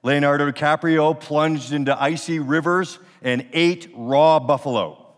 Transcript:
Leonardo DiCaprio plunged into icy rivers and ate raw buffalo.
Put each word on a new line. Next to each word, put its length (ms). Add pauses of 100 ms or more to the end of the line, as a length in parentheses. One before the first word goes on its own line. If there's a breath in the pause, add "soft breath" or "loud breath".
Leonardo 480
DiCaprio 680
plunged 540
into 280
icy 400
rivers 580 (240 soft breath)
and 300
ate 420
raw 460
buffalo. 580 (200)